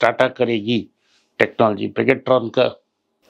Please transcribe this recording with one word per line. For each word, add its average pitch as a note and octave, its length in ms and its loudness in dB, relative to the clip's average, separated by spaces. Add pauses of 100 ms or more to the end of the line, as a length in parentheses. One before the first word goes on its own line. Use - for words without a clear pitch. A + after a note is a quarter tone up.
टाटा A#2 280 0
करेगी, A#2 580 -2 (520)
टेक्नोलॉजी G#2+ 480 0
पेगाट्रॉन A#2+ 640 0
का। - 360 -2 (440)